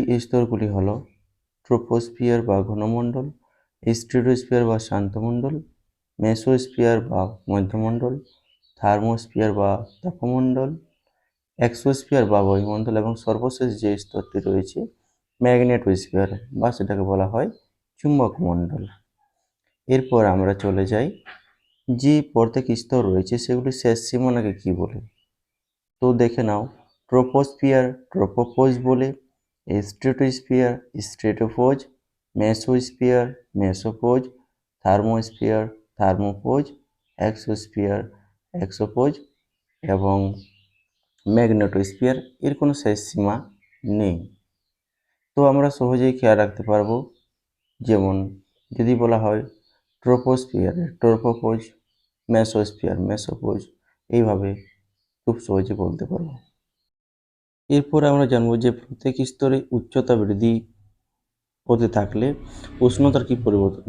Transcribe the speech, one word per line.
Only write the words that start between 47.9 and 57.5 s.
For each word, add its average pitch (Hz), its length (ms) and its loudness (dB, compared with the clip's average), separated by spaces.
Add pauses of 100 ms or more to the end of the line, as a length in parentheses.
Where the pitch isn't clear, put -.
যদি 117 240 2
বলা 113 220 2
হয় 107 240 0 (640)
ট্রোপোস্ফিয়ার 123 720 0 (240)
ট্রোপোপোজ, 113 600 0 (720)
মেসোস্ফিয়ার 110 680 0
মেসোপোজ, 104 600 -4 (500)
এইভাবে 104 400 0 (800)
খুব 117 120 2
সহজে 95 340 -2
বলতে 90 320 -4
পারবো। 170 280 -8 (1400)